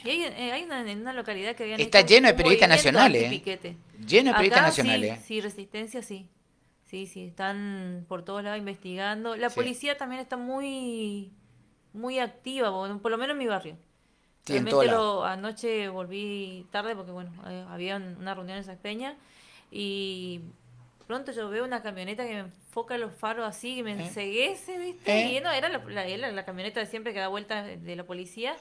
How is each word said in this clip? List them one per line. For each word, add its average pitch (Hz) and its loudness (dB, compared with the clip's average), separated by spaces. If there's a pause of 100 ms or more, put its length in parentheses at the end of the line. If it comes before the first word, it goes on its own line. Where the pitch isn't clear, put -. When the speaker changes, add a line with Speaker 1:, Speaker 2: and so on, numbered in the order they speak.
Speaker 1:
Y 226 -4
hay, 339 0
eh, 247 -6
hay 320 -6
una, 254 -6
en 202 -6
una 254 -8
localidad 220 -6
que 240 -6
habían 220 -2
Speaker 2:
Está 214 8
Speaker 1:
hecho 175 10
Speaker 2:
lleno 240 12
de 214 10
Speaker 1:
un - -4
Speaker 2:
periodistas 180 8
Speaker 1:
movimiento 160 8
Speaker 2:
nacionales, 170 8
¿eh? 117 4
Speaker 1:
antipiquete. 180 -6 (300)
Speaker 2:
Lleno 247 8
de - 6
periodistas 202 8
Speaker 1:
Acá - 10
Speaker 2:
nacionales, - 4
Speaker 1:
sí, 117 -8
Speaker 2:
¿eh? - -18
Speaker 1:
sí, 214 -4
Resistencia 214 -8
sí. 196 -12 (600)
Sí, 190 -10
sí, 190 -14
están 190 -6
por 175 -8
todos 202 -6
lados 208 -6
investigando. 202 -6
La 233 -2
Speaker 2:
Sí. 233 -12
Speaker 1:
policía 254 -2
también 254 -6
está 254 -8
muy, 247 -6 (580)
muy 254 -4
activa, 247 -2
por, 196 -4
por 226 0
lo 226 0
menos 269 -2
en 285 -6
mi 254 -2
barrio. 185 -4 (720)
Speaker 2:
Sí, - -4
en 127 2
Speaker 1:
Realmente - -2
Speaker 2:
todos 139 8
lados. 214 4
Speaker 1:
lo, 180 0
anoche 208 -4
volví 185 -8
tarde 208 -4
porque, 180 -12
bueno, 180 -12 (160)
eh, 180 -10
había 180 -6
un, 185 -10
una 190 -8
reunión 185 -10
en 196 -10
Saspeña 214 -10 (520)
y 190 -6 (680)
pronto 262 -8
yo 214 -6
veo 226 -4
una 247 -6
camioneta 208 -8
que 226 -6
me 208 -6
enfoca 233 -8
los 226 -6
faros 226 -4
así, 240 -8
que 247 -4
me 214 -6
Speaker 2:
¿Eh? 196 -6
Speaker 1:
enceguece, 233 -4
¿viste? 359 -4
Speaker 2:
¿Eh? 233 2
Speaker 1:
Y 269 -2
no, 254 -2
era 277 0
la, 262 -2
la, 208 -8
era 214 -6
la 196 -6
camioneta 190 -6
de 214 -2
siempre 220 -8
que 196 -6
da 190 -2
vuelta 202 -6
de, 196 -12
de 170 -10
la 175 -10
policía. 180 -8